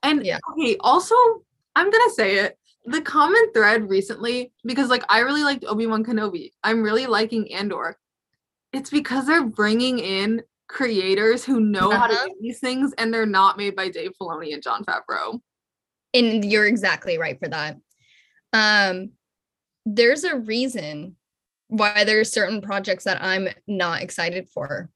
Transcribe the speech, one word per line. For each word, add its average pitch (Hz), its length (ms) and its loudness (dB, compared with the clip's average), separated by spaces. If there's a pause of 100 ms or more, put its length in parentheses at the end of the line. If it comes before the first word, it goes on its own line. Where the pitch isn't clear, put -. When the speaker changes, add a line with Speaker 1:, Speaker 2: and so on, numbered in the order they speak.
Speaker 1:
And, 285 240 0
Speaker 2:
Yeah. 165 120 -2 (140)
Speaker 1:
okay, 269 280 0
also, 339 340 4 (600)
I'm 359 160 2
gonna 453 200 6
say 202 300 0
it. - 180 -2 (260)
The 277 160 -2
common 349 540 4
thread 214 340 4
recently, 226 640 -2 (140)
because, 247 240 0
like, 247 180 0
I 220 120 4
really 277 220 0
liked 277 220 -2
Obi-Wan 220 400 -2
Kenobi. 214 480 -6 (100)
I'm 226 200 0
really 220 240 0
liking 220 480 -2
Andor. 180 440 -8 (760)
It's 269 160 -8
because 269 360 -2
they're 302 200 4
bringing 226 540 0
in 196 420 -2 (260)
creators 220 760 2
who 262 140 0
know 202 320 4
how 190 160 4
to 214 80 2
Speaker 2:
Uh-huh. 247 140 -2
Speaker 1:
do 381 120 -14
these 233 200 -10
things, 262 360 -2
and 226 160 -2
they're 226 140 0
not 196 300 4
made 202 180 -4
by 190 140 -2
Dave 170 320 -8
Filoni 160 340 -8
and 147 80 -12
Jon 110 220 -4
Favreau. - 560 -4 (760)
Speaker 2:
And 226 300 2
you're 208 240 4
exactly 190 500 -2
right 156 220 -4
for 170 80 -8
that. 151 280 -6 (760)
Um, 202 580 2 (720)
there's 240 380 2
a 339 140 -2
reason 214 800 -6 (500)
why 208 380 0
there's 220 280 2
certain 208 280 -2
projects 196 420 -6
that 190 180 -2
I'm 190 280 -2 (180)
not 175 340 -4
excited 175 480 -8
for. 151 480 -10